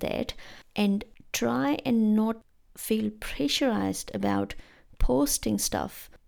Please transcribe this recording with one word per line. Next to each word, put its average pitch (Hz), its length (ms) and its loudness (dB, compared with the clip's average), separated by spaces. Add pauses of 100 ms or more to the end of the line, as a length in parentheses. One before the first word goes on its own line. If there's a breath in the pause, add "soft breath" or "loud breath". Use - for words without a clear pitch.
that - 260 -2 (420 loud breath)
and 202 280 2 (300)
try 254 520 0
and 220 300 4
not 220 220 2 (400)
feel 214 320 -2 (100)
pressurized 233 960 0
about 101 400 0 (460 soft breath)
posting 254 580 2
stuff - 540 -4 (160)